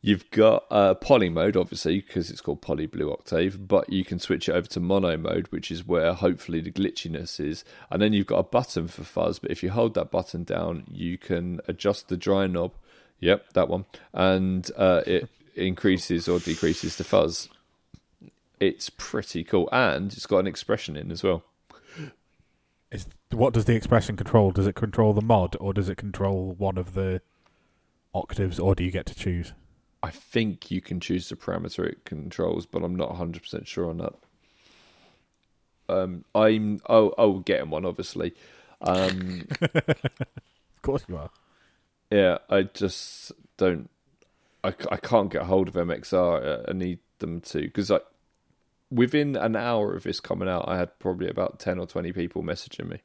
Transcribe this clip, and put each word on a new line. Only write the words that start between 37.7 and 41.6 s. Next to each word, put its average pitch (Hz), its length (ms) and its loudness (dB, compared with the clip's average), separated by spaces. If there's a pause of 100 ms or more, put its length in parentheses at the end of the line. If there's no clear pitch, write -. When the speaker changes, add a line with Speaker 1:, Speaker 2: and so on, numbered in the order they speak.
Speaker 1:
one, 80 140 -4
obviously. - 500 -4 (460)
Um, 92 760 0
Speaker 2:
<laughs> - 60 -8
Of - 1200 -4
course 127 260 -2
you 90 100 -8
are. 73 120 -12 (800)